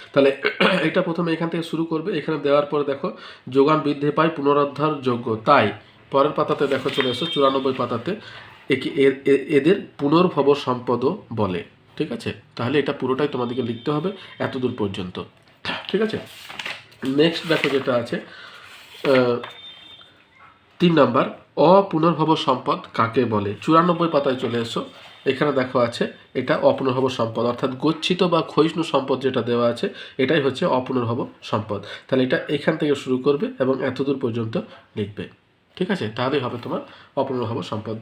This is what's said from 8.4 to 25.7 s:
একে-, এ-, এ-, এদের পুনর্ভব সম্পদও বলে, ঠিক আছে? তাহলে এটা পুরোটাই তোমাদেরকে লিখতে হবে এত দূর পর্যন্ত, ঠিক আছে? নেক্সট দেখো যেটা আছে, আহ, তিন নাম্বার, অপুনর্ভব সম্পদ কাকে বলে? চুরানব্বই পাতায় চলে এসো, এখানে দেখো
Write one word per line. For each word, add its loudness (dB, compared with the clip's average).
একে-, -2
এ-, 4
এ-, 2
এদের 2
পুনর্ভব 4
সম্পদও -2
বলে, -2
ঠিক -4
আছে? -6
তাহলে 0
এটা 0
পুরোটাই 0
তোমাদেরকে -4
লিখতে -4
হবে -2
এত -4
দূর -2
পর্যন্ত, -6
ঠিক 0
আছে? -2
নেক্সট 2
দেখো 2
যেটা 0
আছে, -2
আহ, -2
তিন 4
নাম্বার, 2
অপুনর্ভব 4
সম্পদ -2
কাকে 2
বলে? 0
চুরানব্বই 4
পাতায় 2
চলে -2
এসো, -4
এখানে 0
দেখো -2